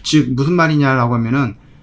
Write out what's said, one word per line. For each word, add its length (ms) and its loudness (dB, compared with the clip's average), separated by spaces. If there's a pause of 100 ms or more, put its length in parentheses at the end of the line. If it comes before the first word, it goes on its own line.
즉 300 0
무슨 200 -2
말이냐라고 640 0
하면은 400 -2 (280)